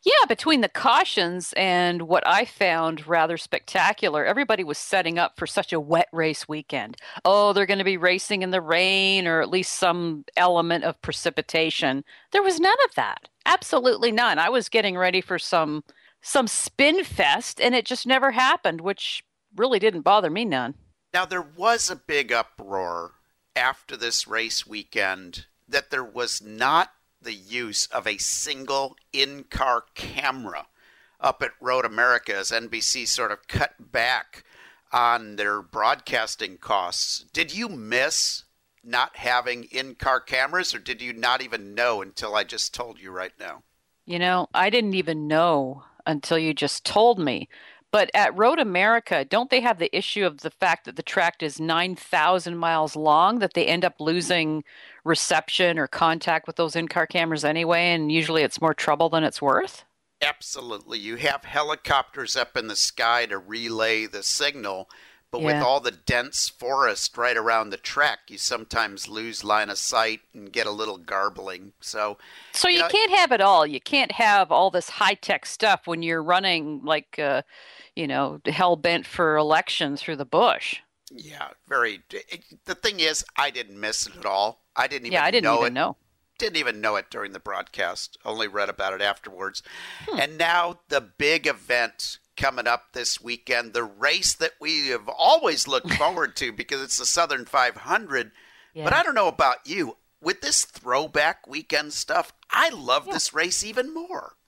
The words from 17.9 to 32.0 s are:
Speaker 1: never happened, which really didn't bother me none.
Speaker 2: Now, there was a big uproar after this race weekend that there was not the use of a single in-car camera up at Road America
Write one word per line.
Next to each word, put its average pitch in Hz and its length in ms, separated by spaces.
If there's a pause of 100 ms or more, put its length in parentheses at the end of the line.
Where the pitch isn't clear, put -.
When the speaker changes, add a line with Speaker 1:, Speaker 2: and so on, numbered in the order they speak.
Speaker 1:
never 262 280
happened, 220 480
which - 420 (320)
really 233 240
didn't 185 240
bother 185 280
me 208 140
none. 135 300 (400)
Speaker 2:
Now, 185 120
there 180 200 (100)
was 226 320
a - 60
big 139 380
uproar 95 800 (420)
after 131 420
this 117 300
race 113 400
weekend 95 800 (220)
that 143 240
there 131 100
was 120 400
not 127 480 (300)
the 117 120
use 104 540
of - 180
a 104 140
single 135 800 (160)
in-car 135 720 (100)
camera 127 720 (540)
up 131 200
at 123 200
Road 127 240
America 117 500